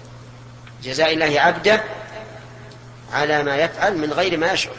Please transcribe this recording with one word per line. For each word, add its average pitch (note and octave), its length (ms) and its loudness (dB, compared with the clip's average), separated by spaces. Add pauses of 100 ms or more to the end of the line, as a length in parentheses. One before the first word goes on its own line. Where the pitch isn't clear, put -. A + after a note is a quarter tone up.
(840)
جزاء D3+ 300 2
الله D#3 260 2
عبده F3 440 4 (1300)
على D3 300 2
ما C#3+ 120 0
يفعل E3 420 2
من D3+ 160 -2
غير E3+ 240 2
ما E3 140 2
يشعر. - 280 -2